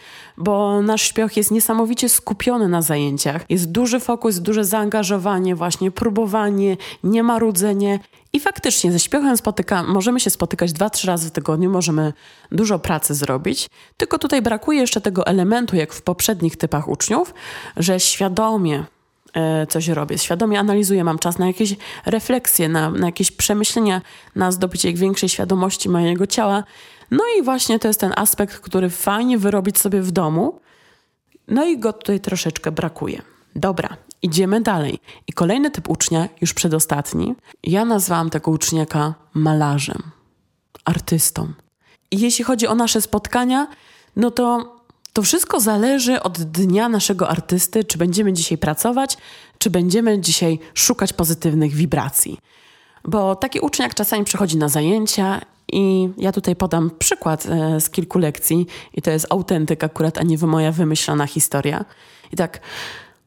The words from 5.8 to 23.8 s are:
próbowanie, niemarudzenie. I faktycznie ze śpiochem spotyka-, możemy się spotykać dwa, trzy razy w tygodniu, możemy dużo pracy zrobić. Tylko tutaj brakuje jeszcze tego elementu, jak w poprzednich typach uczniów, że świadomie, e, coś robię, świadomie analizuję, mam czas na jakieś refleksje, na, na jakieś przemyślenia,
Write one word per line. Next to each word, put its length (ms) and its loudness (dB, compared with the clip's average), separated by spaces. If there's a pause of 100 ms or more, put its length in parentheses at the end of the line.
próbowanie, 840 0 (260)
niemarudzenie. 960 2 (340)
I 60 0
faktycznie 520 0
ze 80 2
śpiochem 380 2
spotyka-, 460 0
możemy 360 0
się 100 0
spotykać 440 -2
dwa, 160 0
trzy 180 -4
razy 200 0
w 40 -12
tygodniu, 380 0
możemy 440 0 (380)
dużo 280 2
pracy 340 -2
zrobić. 560 -2 (280)
Tylko 220 -2
tutaj 220 0
brakuje 400 0
jeszcze 200 0
tego 260 0
elementu, 480 2
jak 180 0
w 80 -16
poprzednich 560 -2
typach 300 -2
uczniów, 460 -2 (440)
że 220 2
świadomie, 840 0 (480)
e, 340 0
coś 200 -2
robię, 300 -2
świadomie 420 0
analizuję, 440 2
mam 160 0
czas 200 0
na 80 2
jakieś 280 0 (300)
refleksje, 640 0
na, 200 2
na 160 0
jakieś 260 0
przemyślenia, 680 0 (340)